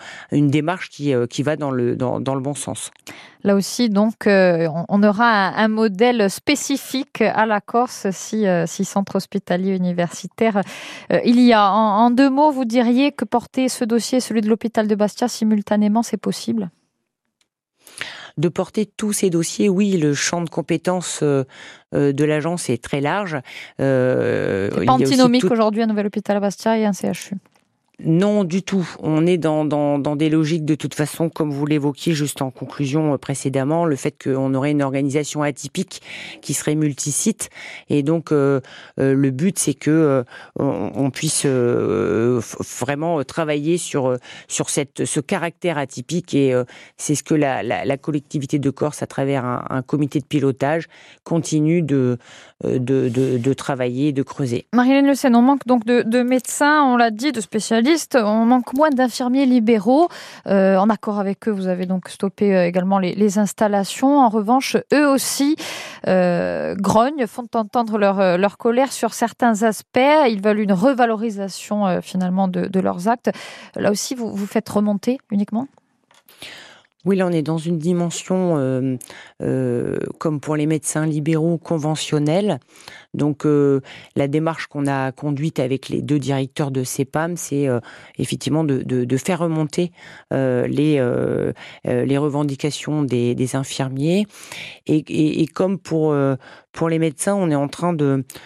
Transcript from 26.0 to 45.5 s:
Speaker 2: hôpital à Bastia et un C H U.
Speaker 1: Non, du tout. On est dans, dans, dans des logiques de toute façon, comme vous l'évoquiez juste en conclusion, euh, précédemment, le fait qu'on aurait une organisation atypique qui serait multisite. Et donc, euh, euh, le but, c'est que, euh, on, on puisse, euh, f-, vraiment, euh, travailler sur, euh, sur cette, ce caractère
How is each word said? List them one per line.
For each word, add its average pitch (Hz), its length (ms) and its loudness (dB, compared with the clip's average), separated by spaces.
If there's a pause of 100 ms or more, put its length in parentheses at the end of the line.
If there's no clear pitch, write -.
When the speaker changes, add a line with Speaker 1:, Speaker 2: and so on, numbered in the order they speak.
Speaker 2:
hôpital 202 320 -2
à - 20 -4
Bastia 214 380 0
et 214 80 0
un 202 80 0
C 202 140 -6
H 196 260 -8
U. - 20 -6 (680)
Speaker 1:
Non, 202 380 4
du 185 220 -2
tout. 185 240 -2 (120)
On 156 260 2
est 180 100 4
dans, 156 280 0
dans, 147 320 0
dans 143 200 -2
des 156 120 2
logiques 156 360 0
de 151 100 0
toute 143 200 -6
façon, 147 340 -2
comme 151 240 -4
vous 143 140 -4
l'évoquiez 147 480 -2
juste 143 280 -4
en 131 80 -4
conclusion, 147 640 -2
euh, 131 40 0
précédemment, 139 680 -2
le 156 100 0
fait - 260 -6
qu'on 135 340 -2
aurait 139 180 0
une 147 100 2
organisation 139 600 -2
atypique 147 600 -6 (380)
qui - 120 -8
serait 151 220 -2
multisite. 151 760 -2 (420)
Et 143 120 2
donc, 156 300 0
euh, 139 280 2 (380)
euh, 135 160 2
le 139 160 2
but, 147 260 0
c'est - 180 -2
que, - 160 -2
euh, 143 340 4 (340)
on, 104 380 -2
on 135 140 0
puisse, - 340 -4
euh, 113 960 0
f-, - 400 -10
vraiment, 147 400 -2
euh, 131 40 -4
travailler 151 540 -2
sur, 139 280 -2
euh, 127 100 0 (320)
sur - 200 -4
cette, 139 360 -4
ce 147 160 -4
caractère 170 580 -4